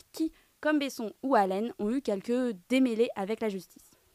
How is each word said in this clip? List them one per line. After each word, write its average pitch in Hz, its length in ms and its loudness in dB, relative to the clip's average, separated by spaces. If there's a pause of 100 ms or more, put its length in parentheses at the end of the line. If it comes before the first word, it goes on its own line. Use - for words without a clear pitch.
(120)
qui, 320 200 -4 (280)
comme 302 180 2
Besson 247 340 -4 (120)
ou 269 100 2
Allen, 208 440 2
ont 208 120 -2
eu 269 100 -2
quelques 233 560 -2 (140)
démêlés 247 460 4
avec 208 240 -4
la 220 80 -2
justice. - 420 -10 (240)